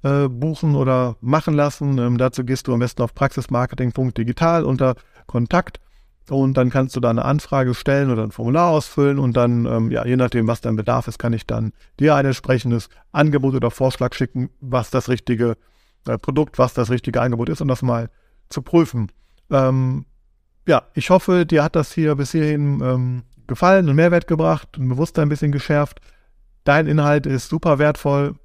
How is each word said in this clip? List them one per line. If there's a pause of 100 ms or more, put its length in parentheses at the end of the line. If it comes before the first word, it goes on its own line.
äh,
buchen
oder
machen
lassen.
Ähm,
dazu
gehst
du
am
besten
auf
praxismarketing
punkt
digital
unter (300)
Kontakt (500)
und
dann
kannst
du
da
eine
Anfrage
stellen
oder
ein
Formular
ausfüllen
und
dann,
ähm,
ja,
je
nachdem,
was
dein
Bedarf
ist,
kann
ich
dann (260)
dir
ein
entsprechendes (240)
Angebot
oder
Vorschlag
schicken, (100)
was
das
richtige, (500)
äh,
Produkt,
was
das
richtige
Angebot
ist,
um
das
mal (400)
zu
prüfen. (400)
Ähm, (640)
ja, (120)
ich
hoffe,
dir
hat
das
hier
bis
hierhin,
ähm, (240)
gefallen
und
Mehrwert
gebracht,
ein
Bewusstsein
ein
bisschen
geschärft. (640)
Dein
Inhalt
ist
super
wertvoll (100)